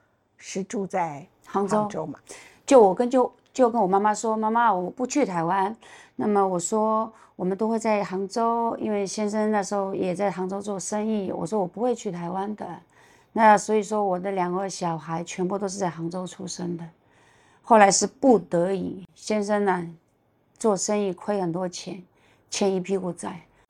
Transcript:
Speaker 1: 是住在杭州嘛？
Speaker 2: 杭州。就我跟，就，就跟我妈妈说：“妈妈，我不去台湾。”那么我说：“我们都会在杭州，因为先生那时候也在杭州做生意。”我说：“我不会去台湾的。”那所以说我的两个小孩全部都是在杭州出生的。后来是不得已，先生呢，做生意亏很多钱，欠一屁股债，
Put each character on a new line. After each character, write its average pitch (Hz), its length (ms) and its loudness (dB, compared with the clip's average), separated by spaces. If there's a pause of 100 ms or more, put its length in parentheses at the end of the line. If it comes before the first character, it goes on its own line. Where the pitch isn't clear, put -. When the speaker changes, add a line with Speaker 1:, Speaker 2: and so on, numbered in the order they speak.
(380)
Speaker 1:
是 - 260 -8
住 196 240 -6
在 165 400 -6 (180)
杭 196 220 -2
州 208 380 -2
嘛？ 151 80 -10
Speaker 2:
杭 - 120 -18
州。 - 100 -20 (300)
就 262 160 10
我 190 140 8
跟， 247 140 0
就， 254 220 2 (200)
就 254 180 4
跟 233 100 -2
我 208 60 4
妈 185 140 4
妈 208 160 2
说 220 240 -2
：“妈 214 100 0
妈， 226 240 4
我 180 160 -2
不 - 160 -6
去 262 200 0
台 175 180 -2
湾。” 190 320 0 (400)
那 240 100 -4
么 202 220 2
我 185 100 0
说 220 540 0 (240)
：“我 - 80 -8
们 185 120 0
都 220 120 -2
会 226 100 0
在 214 240 0
杭 185 240 -4
州， 233 540 -2
因 220 100 -4
为 202 160 -2
先 208 240 -4
生 214 220 0
那 208 100 2
时 190 140 -4
候 196 180 -2
也 185 220 -2
在 196 160 -2
杭 185 160 -6
州 196 140 -6
做 202 180 -6
生 208 260 -4
意。” 214 300 -2
我 175 100 -6
说 214 160 -2
：“我 180 60 -2
不 196 140 -8
会 247 120 0
去 226 160 -8
台 175 200 -8
湾 196 260 -6
的。” 202 100 -12 (680)
那 214 240 8
所 214 180 0
以 214 80 2
说 208 200 -2
我 185 140 0
的 190 140 -6
两 180 180 0
个 190 200 -2
小 170 280 -4
孩 165 280 -6
全 185 200 -4
部 196 140 -2
都 202 80 -4
是 190 100 -6
在 196 120 -2
杭 165 200 -6
州 185 160 -8
出 185 220 -12
生 175 300 -8
的。 165 120 -12 (720)
后 233 160 6
来 196 140 10
是 196 160 2
不 247 320 6
得 175 340 0
已， 185 400 -6
先 214 300 -4
生 208 200 0
呢， 180 240 0 (720)
做 214 180 2
生 208 220 -2
意 202 160 0
亏 208 260 -4
很 170 120 0
多 185 180 -4
钱， 180 320 -14 (480)
欠 196 240 0
一 185 60 0
屁 190 180 -4
股 180 160 -6
债， 185 260 -12 (300)